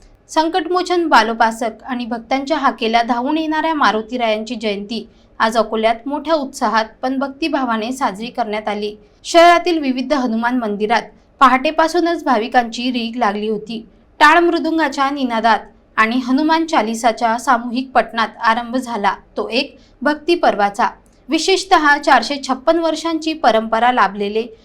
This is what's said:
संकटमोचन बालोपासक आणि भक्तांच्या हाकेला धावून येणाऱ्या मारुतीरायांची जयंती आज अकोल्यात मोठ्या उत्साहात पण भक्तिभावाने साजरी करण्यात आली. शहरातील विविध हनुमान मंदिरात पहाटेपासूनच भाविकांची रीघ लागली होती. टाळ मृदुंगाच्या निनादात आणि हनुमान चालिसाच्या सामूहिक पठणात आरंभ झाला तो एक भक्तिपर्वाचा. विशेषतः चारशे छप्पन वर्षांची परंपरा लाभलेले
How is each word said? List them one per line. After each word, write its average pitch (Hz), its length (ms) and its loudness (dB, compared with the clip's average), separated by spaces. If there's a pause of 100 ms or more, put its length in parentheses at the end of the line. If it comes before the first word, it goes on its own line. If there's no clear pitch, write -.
(300)
संकटमोचन 349 800 -2
बालोपासक 226 800 0
आणि 247 200 -6
भक्तांच्या 269 520 -4
हाकेला 233 440 0
धावून 247 360 -2
येणाऱ्या 320 360 -2
मारुतीरायांची 220 840 -2
जयंती 208 520 -6 (320)
आज 226 180 0
अकोल्यात 220 380 0 (100)
मोठ्या 294 280 -4
उत्साहात 233 520 -2 (160)
पण 262 180 -4
भक्तिभावाने 269 720 -4
साजरी 233 360 -6
करण्यात 220 400 -6
आली. 208 280 -6 (280)
शहरातील 339 560 6
विविध 262 340 -2
हनुमान 240 440 0
मंदिरात 214 440 0 (380)
पहाटेपासूनच 320 840 2
भाविकांची 240 680 0
रीघ 233 280 -4
लागली 208 320 -2
होती. 220 360 -8 (340)
टाळ 311 200 8
मृदुंगाच्या 320 680 0
निनादात 233 500 0 (360)
आणि 220 200 2
हनुमान 302 500 0
चालिसाच्या 226 720 0
सामूहिक 247 540 -2
पठणात 226 360 0 (140)
आरंभ 233 360 0
झाला 226 360 -2 (240)
तो 208 120 -6
एक 269 280 -4 (240)
भक्तिपर्वाचा. 247 840 0 (420)
विशेषतः 320 680 2
चारशे 277 380 2 (120)
छप्पन 320 320 0
वर्षांची 320 540 -2
परंपरा 226 580 0
लाभलेले 208 520 -2 (220)